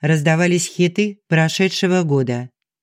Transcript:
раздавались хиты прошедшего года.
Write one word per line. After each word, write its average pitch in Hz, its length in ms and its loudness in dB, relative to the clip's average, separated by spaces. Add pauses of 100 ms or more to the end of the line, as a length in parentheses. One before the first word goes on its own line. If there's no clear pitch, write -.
раздавались 165 640 0
хиты 202 640 -2
прошедшего 180 760 0
года. 127 480 -2 (320)